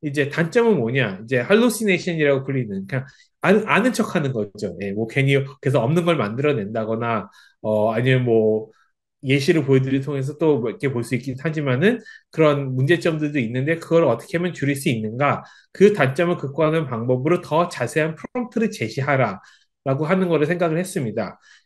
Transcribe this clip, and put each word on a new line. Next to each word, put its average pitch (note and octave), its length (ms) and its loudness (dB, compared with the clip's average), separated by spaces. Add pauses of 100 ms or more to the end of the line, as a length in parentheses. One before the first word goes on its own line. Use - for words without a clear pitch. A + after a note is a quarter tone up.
이제 C#3+ 260 0
단점은 F3+ 500 2
뭐냐? A2+ 460 -2
이제 B2 160 0
할루시네이션이라고 F3 1040 2
불리는 G#2+ 420 -4
그냥 C3 200 -6 (340)
아는, G3+ 260 4
아는 G3+ 260 2
척하는 D#3+ 400 -2
거죠. G#2 500 -6
예, G2+ 100 -6
뭐 A2 160 -4
괜히 C#3 280 2 (240)
그래서 C3+ 220 0
없는 D#3+ 220 0
걸 E3+ 120 2
만들어낸다거나, A2+ 1120 -2 (320)
어, G#2+ 300 0
아니면 B2+ 320 2
뭐 A2 460 2 (520)
예시를 C#3 420 2
보여드릴 C3+ 380 2
통해서 C#3 360 -6
또 D3+ 220 2
뭐 A2+ 100 -2
이렇게 B2+ 220 -4
볼 A#2 120 -4
수 C3+ 100 -4
있긴 B2+ 260 -6
하지만은 D#3 600 0 (300)
그런 C#3+ 440 2
문제점들도 D3+ 680 0
있는데 B2+ 380 -2
그걸 E3 260 2
어떻게 C3 340 0
하면 F3 160 -2
줄일 C#3 220 -2
수 - 120 -4
있는가? A#2 560 0 (280)
그 G#3 200 6
단점을 E3+ 460 0
극복하는 D#3 480 0
방법으로 B2+ 540 0
더 E3+ 280 0
자세한 D#3 480 -2
프롬프트를 A#3 540 -4
제시하라라고 C3+ 1400 -4
하는 F#3 220 0
거를 D3+ 180 2
생각을 E3 320 0
했습니다. A2+ 600 -6 (280)